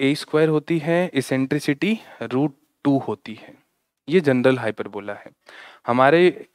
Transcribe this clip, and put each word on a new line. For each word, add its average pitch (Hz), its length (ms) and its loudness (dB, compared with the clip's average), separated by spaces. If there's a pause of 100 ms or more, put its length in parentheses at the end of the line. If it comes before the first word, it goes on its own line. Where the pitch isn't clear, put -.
ए 139 140 2
स्क्वायर 156 340 0
होती 156 300 0
है, 170 300 0
इसेंट्रिसिटी 147 920 -2 (240)
रूट 131 320 -2 (300)
टू 139 140 2
होती 110 360 -10
है। - 200 -20 (520)
ये 170 120 2
जनरल 131 400 2
हाइपरबोला 104 560 -8
है। - 160 -20 (560)
हमारे 143 420 4 (260)